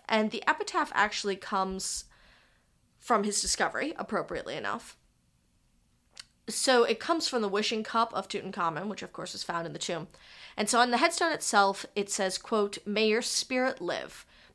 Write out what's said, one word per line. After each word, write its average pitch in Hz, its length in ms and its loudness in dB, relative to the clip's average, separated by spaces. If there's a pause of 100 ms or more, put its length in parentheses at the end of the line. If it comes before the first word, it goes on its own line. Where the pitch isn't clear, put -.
And 214 220 2
the - 160 -6
epitaph 320 480 0
actually 208 400 0
comes 190 720 -4 (960)
from 214 240 2
his 208 160 -2
discovery, 196 580 -2
appropriately 170 560 -6
enough. 107 420 -8 (1500)
So 240 360 6
it 220 160 2
comes 330 260 0
from 240 160 -2
the 208 60 0
wishing 214 340 0
cup 226 320 0
of 196 140 -4
Tutankhamun, 180 580 -2
which - 160 -6
of - 100 -10
course - 220 -8
is - 80 -8
found 170 240 -4
in 156 60 -8
the 165 80 -8
tomb. 170 260 -2 (500)
And 214 120 0
so 240 100 6
on 247 140 6
the 240 60 4
headstone 330 340 4
itself, 196 520 2 (120)
it 202 140 -2
says, 190 280 -2
quote, 208 480 0
"May 214 220 4
your 220 140 4
spirit - 580 0
live. 131 440 -4 (300)